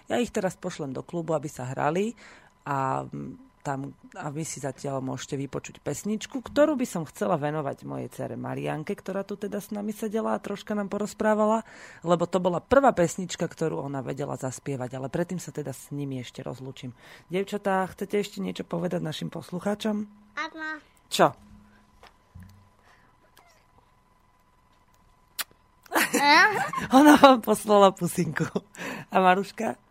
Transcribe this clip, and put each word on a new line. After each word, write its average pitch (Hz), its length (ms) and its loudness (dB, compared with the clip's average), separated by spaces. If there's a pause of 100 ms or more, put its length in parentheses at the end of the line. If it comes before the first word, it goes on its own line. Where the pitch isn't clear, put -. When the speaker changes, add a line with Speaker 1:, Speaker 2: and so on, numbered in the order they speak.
(120)
Speaker 1:
Ja 226 80 0
ich 240 160 -4
teraz 185 240 -4
pošlem 160 320 -8
do 127 80 -8
klubu, 165 320 -6
aby 151 160 -2
sa 131 160 -10
hrali 143 480 -2 (560)
a, 135 400 -2
mm, 135 400 -12 (120)
tam, 139 320 -6 (240)
a 185 160 -8
vy 151 160 -8
si - 160 -12
zatiaľ 135 400 -6
môžete 131 320 -6
vypočuť - 480 -10
pesničku, 208 560 -6
ktorú 294 400 2
by 247 80 -2
som 170 160 -6
chcela 196 320 -2
venovať 147 480 -2
mojej 135 240 -8
dcere 120 320 -8
Marianke, 143 560 -6
ktorá 190 320 -8
tu 202 80 -8
teda 196 240 -8
s 214 160 -10
nami 208 160 -4
sedela 220 400 -2
a 214 80 0
troška - 320 -8
nám 208 160 -2
porozprávala, 214 800 2 (320)
lebo 170 240 2
to 185 160 0
bola 180 240 0
prvá 269 320 6
pesnička, 175 480 0
ktorú 160 400 -4
ona 139 160 -6
vedela 135 400 -6
zaspievať, 131 560 -6
ale 131 160 -8
predtým 175 240 -2
sa 160 160 -10
teda 139 240 -8
s - 160 -16
nimi 143 240 -6
ešte 123 240 -10
rozlúčim. 135 560 -12 (320)
Dievčatá, 196 640 -2
chcete - 240 -6
ešte 202 240 -4
niečo 185 240 -6
povedať 170 400 -4
našim 160 240 -6
poslucháčom? 208 800 -4 (320)
Speaker 2:
Áno. 311 400 -8 (320)
Speaker 1:
Čo? 165 240 4 (4000)
Speaker 3:
A? 285 180 8 (320)
Speaker 1:
<laughs> 1017 300 2
Ona 294 200 10
vám 269 240 10
poslala 208 500 6
pusinku. 165 560 -2 (640)
A - 100 -2
Maruška? 185 560 2 (160)